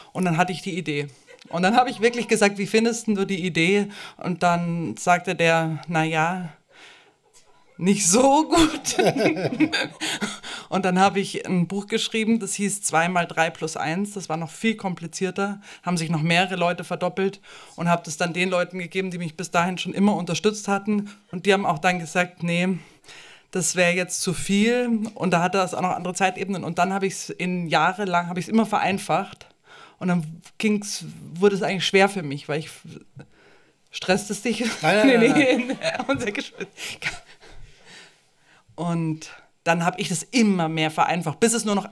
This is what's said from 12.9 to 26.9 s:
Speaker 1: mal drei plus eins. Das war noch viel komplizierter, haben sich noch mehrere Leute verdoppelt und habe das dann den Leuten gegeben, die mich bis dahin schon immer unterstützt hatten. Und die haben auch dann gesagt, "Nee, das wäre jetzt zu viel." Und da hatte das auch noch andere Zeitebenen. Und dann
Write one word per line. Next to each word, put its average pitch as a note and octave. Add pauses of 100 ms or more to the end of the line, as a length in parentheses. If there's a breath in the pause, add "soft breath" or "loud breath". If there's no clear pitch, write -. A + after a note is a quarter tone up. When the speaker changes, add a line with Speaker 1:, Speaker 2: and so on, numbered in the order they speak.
Speaker 1:
mal F3+
drei D#3+
plus D#3+
eins. F#3
Das F3+
war D#3
noch E3
viel A3
komplizierter, F#3+ (240 loud breath)
haben F3+
sich D#3+
noch D#3+
mehrere F3
Leute F3
verdoppelt F3+ (360 loud breath)
und E3+
habe E3+
das E3
dann E3+
den F#3
Leuten F3+
gegeben, F3+
die F3+
mich E3+
bis -
dahin F3
schon -
immer G3+
unterstützt F3
hatten. G3+ (200 loud breath)
Und F3+
die G3+
haben G3
auch D#3+
dann F3+
gesagt, F3
"Nee, F3 (760 loud breath)
das -
wäre F3
jetzt F3+
zu F#3
viel." A3+ (120)
Und F3+
da E3+
hatte F#3
das F#3
auch -
noch F#3
andere F3+
Zeitebenen. F#3+
Und E3
dann F#3